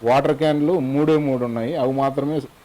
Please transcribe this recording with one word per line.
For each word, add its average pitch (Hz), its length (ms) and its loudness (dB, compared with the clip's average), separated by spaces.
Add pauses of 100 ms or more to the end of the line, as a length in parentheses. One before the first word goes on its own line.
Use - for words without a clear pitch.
వాటర్ 139 320 2
క్యాన్లు 151 420 0
మూడే 147 380 2
మూడు 135 280 0
ఉన్నాయి, 117 320 -4
అవి 131 160 0
మాత్రమే 139 480 -2 (240)